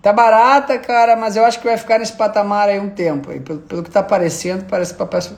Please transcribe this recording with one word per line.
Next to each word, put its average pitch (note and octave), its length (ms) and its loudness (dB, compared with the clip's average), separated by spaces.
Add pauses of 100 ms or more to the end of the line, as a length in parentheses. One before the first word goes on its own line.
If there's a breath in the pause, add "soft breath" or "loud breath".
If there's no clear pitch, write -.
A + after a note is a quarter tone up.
tá G3+ 140 2
barata, A#3+ 640 4
cara, A#3 360 2
mas A3 220 -4
eu A3 80 4
acho A3+ 160 2
que - 60 -6
vai A#3 100 0
ficar A3+ 220 0
nesse A3 160 -6
patamar G#3 560 0
aí G3 100 -2
um G3+ 80 -6
tempo. D#3+ 420 -4
Aí, - 80 -10
pelo, D3 220 -10
pelo E3+ 220 -10
que E3+ 80 -12
tá G3+ 100 2
aparecendo, F#3 640 -2
parece, F3+ 300 -4
parece, - 440 -6